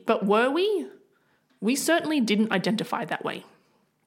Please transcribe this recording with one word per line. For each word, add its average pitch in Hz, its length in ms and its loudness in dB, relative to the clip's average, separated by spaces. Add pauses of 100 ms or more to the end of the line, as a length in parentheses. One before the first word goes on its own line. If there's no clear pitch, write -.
but 220 200 0
were 220 240 4
we? 359 380 0 (720)
We 233 160 0
certainly 311 460 0
didn't 214 300 2
identify 180 540 -2
that - 200 -8
way. - 180 -8 (640)